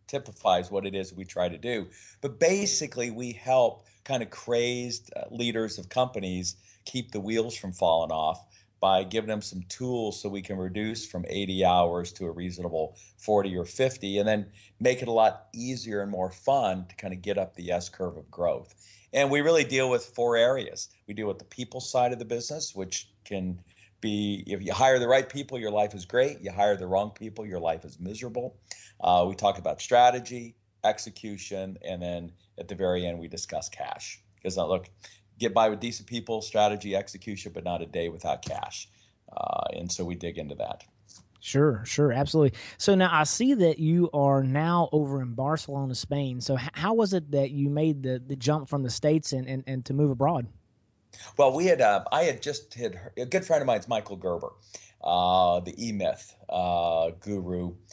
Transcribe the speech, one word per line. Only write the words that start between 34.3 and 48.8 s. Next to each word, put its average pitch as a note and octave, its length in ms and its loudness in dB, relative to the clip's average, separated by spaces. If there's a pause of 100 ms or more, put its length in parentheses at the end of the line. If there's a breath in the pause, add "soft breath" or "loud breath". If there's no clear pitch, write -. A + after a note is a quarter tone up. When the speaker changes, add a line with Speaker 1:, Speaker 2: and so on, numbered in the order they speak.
Speaker 1:
'Cause, F#2 160 -6
uh, E2+ 80 0
look, F2+ 240 -2 (480 loud breath)
get A2 160 -2
by A2 140 6
with G#2 120 -2
decent A#2 280 -8
people, A#2 340 -6
strategy, G#2 540 0
execution, G2 580 -8
but F2+ 100 -10
not F2 160 -4
a E2 60 -8
day E2+ 220 -4
without D#2+ 340 -4
cash. - 460 -10 (440 soft breath)
Uh, - 400 -4
and F2 180 -8
so F2+ 140 -4
we F2+ 120 -6
dig E2+ 220 -8
into D2 180 -8
that. - 280 -8 (560)
Speaker 2:
Sure, C#3 440 2
sure, C#3+ 280 2
absolutely. C#3+ 460 4 (200 loud breath)
So G3 180 4
now F#3 160 6
I D#3 100 6
see B3+ 320 2
that F3 240 6
you E3 340 4
are C#3 300 4
now D#3 480 2
over C#3 320 0
in A#2+ 120 -6
Barcelona, C#3 600 -2
Spain. C3 460 -4
So C3+ 180 0
h-, B2+ 140 -6
how G3 220 0
was G#3+ 200 4
it D3+ 160 0
that C#3 220 2
you C#3+ 180 0
made C#3+ 320 2
the, B2+ 240 -2
the C#3 80 -6
jump C3+ 340 0
from C#3 140 -2